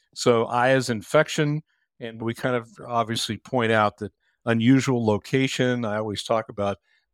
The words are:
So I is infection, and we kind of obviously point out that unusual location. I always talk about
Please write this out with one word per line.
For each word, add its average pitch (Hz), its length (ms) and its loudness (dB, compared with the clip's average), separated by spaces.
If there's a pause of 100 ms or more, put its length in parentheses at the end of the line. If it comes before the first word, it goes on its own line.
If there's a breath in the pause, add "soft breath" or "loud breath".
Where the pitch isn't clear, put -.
(140)
So 117 320 2
I 123 300 2
is 127 160 0
infection, 151 720 0 (360)
and 113 220 -14
we 113 140 -4
kind 127 200 -2
of 113 140 -6 (180)
obviously 113 500 -4
point 117 340 -2
out 107 260 2
that 101 160 -10 (320)
unusual 120 580 4
location. 123 800 0
I 107 140 -4
always 110 240 -6
talk 113 260 -2
about 101 300 -4 (360)